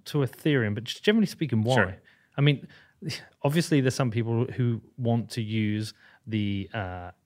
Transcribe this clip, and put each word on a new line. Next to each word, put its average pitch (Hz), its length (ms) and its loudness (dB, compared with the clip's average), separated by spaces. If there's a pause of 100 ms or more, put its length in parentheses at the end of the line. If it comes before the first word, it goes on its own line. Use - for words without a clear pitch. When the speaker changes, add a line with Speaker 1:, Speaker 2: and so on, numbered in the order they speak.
Speaker 1:
to - 140 -4
Ethereum, 127 560 2
but 110 100 -6
just - 180 -12
generally 214 240 4
speaking, 123 360 -2
why? 120 120 2
Speaker 2:
Sure. 92 220 2 (400)
Speaker 1:
I 139 60 2
mean, 143 260 2 (720)
obviously 151 380 2
there's 127 140 0
some 127 160 0
people 117 420 0
who 120 300 -2 (160)
want 117 320 0
to 120 120 -6
use 107 520 -2 (320)
the, 101 480 -2
uh, 90 360 -8 (160)